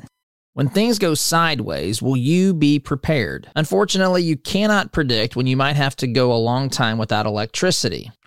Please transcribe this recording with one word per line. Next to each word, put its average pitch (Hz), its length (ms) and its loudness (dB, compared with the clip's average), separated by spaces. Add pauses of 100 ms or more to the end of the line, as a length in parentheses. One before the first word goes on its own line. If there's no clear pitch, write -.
(540)
When 139 140 0
things 220 320 0
go 170 140 0
sideways, 110 880 -2
will 131 160 0
you 175 360 2
be 147 260 4
prepared? 131 760 -4
Unfortunately, 185 680 2
you 160 120 0
cannot 202 560 0
predict 120 440 0
when 127 120 0
you 131 80 2
might 139 220 0
have 139 200 0
to 135 100 -4
go 123 260 2
a 117 40 2
long 123 320 0
time 113 280 -2
without 110 300 -2
electricity 107 840 -2 (160)